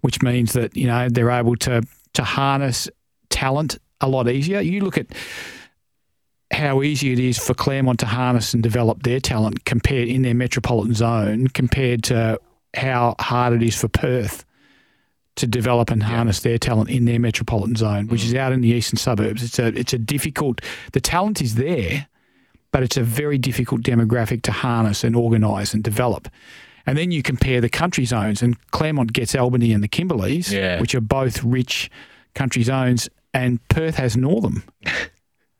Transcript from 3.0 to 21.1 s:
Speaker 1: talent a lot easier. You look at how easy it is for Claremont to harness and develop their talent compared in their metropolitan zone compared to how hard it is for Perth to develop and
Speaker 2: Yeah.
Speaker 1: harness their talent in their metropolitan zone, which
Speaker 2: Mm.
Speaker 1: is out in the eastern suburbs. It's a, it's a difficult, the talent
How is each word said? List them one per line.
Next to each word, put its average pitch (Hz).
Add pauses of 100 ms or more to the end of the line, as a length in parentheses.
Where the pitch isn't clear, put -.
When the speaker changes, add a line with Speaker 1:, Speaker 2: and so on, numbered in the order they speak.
Speaker 1:
talent 135 (240)
a 139
lot 131
easier. 147
You 185
look 190
at 143 (1500)
how 139
easy 139
it 123
is 127
for -
Claremont 131
to 127
harness 123
and 120
develop 113
their 120
talent 110
compared 120
in 131
their 123
metropolitan 120
zone 113
compared 123
to 113 (360)
how 123
hard 123
it 117
is 113
for -
Perth 123 (880)
to 135
develop 120
and 110
Speaker 2:
Yeah. 107
Speaker 1:
harness 117
their 117
talent 110
in 123
their 120
metropolitan 113
zone, 104
which 117
Speaker 2:
Mm. 113
Speaker 1:
is 117
out 131
in 131
the 117
eastern 120
suburbs. 107
It's 120
a, 120
it's 120
a 127
difficult, 135 (300)
the 135
talent 190